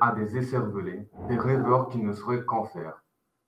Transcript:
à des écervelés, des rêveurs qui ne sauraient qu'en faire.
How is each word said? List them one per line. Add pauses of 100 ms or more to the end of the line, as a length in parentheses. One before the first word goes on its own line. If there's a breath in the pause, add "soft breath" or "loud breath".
à
des
écervelés, (220)
des
rêveurs
qui
ne
sauraient
qu'en
faire. (460)